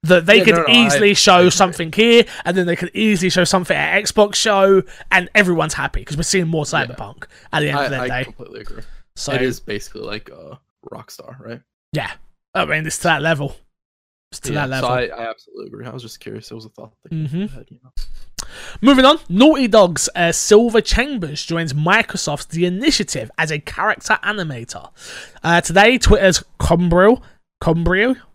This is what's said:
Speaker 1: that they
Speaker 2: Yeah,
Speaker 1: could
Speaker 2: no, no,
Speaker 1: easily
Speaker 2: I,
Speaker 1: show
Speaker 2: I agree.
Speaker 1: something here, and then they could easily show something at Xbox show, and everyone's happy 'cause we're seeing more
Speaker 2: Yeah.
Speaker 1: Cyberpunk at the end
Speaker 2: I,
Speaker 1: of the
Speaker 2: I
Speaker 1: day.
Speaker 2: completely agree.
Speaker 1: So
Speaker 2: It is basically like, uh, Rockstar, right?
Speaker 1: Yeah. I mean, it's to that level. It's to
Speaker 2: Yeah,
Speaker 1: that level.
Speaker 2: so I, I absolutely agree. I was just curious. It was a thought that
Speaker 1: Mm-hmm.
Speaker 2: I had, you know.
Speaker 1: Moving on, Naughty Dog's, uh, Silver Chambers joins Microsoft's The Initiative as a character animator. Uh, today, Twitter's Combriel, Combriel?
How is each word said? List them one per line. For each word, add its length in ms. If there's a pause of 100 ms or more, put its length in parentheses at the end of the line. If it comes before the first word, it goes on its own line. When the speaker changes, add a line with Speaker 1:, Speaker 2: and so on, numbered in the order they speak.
Speaker 1:
that 220
they 120
Speaker 2:
Yeah, 60
Speaker 1:
could 100
Speaker 2:
no, 80
no, 100
Speaker 1:
easily 380
Speaker 2:
I, 40
Speaker 1:
show 200
Speaker 2:
I 60
agree. 100
Speaker 1:
something 420
here, 320 (200)
and 120
then 100
they 100
could 180
easily 360
show 140
something 320
at 280
Xbox 320
show, 480 (260)
and 240
everyone's 400
happy 300
'cause 120
we're 60
seeing 240
more 260
Speaker 2:
Yeah. 140
Speaker 1:
Cyberpunk 380 (280)
at 80
the 100
end 80
Speaker 2:
I, 80
Speaker 1:
of 40
the 80
Speaker 2:
I 100
Speaker 1:
day. 160
Speaker 2:
completely 360
agree. 220 (340)
Speaker 1:
So 160
Speaker 2:
It 100
is 160
basically 440
like, 280
uh, 240 (380)
Rockstar, 480
right? 200 (320)
Speaker 1:
Yeah. 200 (420)
I 100
mean, 220
it's 120
to 60
that 180
level. 340 (760)
It's 120
to 100
Speaker 2:
Yeah, 160
Speaker 1:
that 20 (120)
level. 60
Speaker 2:
so 60
I, 120
I 240
absolutely 360
agree. 200
I 40
was 120
just 180
curious. 300
It 40
was 120
a 40
thought 220 (100)
that 100
Speaker 1:
Mm-hmm. 300
Speaker 2:
I 40 (120)
had, 120
you 120
know. 80 (880)
Speaker 1:
Moving 240
on, 140 (100)
Naughty 400
Dog's, 460
uh, 180
Silver 480
Chambers 640
joins 280
Microsoft's 720
The 200
Initiative 680
as 140
a 80
character 640
animator. 680 (520)
Uh, 180
today, 380
Twitter's 460 (160)
Combriel, 600 (420)
Combriel? 540 (180)